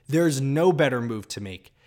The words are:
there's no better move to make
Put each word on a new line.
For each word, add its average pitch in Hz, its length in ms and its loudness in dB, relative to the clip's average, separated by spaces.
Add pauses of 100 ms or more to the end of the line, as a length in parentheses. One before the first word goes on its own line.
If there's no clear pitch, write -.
there's 156 320 2
no 147 320 2
better 139 300 2
move 113 280 -6
to - 120 -10
make 95 320 -14 (140)